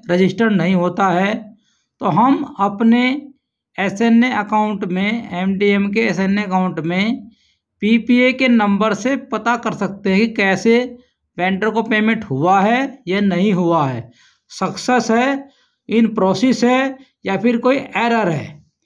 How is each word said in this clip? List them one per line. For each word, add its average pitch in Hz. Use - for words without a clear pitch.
रजिस्टर्ड 190
नहीं 180
होता 180
है, 190
तो -
हम 247
अपने 226
एसएनए 233
अकाउंट 214
में, 202
एमडीएम 196
के 214
एसएनए 196
अकाउंट 185
में 190
पीपीए 240
के 262
नंबर 208
से 254
पता 233
कर 233
सकते 190
हैं 190
कि 226
कैसे 202
वेंडर 185
को 220
पेमेंट 214
हुआ 170
है 254
या 190
नहीं 196
हुआ 170
है, 123
सक्सेस 226
है, 269
in 226
process 190
है 262
या 190
फिर 233
कोई 254
एरर 233
है। 139